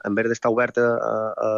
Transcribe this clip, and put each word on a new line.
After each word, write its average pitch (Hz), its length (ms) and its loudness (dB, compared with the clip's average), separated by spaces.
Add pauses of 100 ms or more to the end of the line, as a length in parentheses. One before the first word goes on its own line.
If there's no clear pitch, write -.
en 104 100 0
vez 113 140 0
d'estar 117 240 0
obert 120 240 0
a, 120 100 4
a, 113 260 0 (200)
a 110 240 -2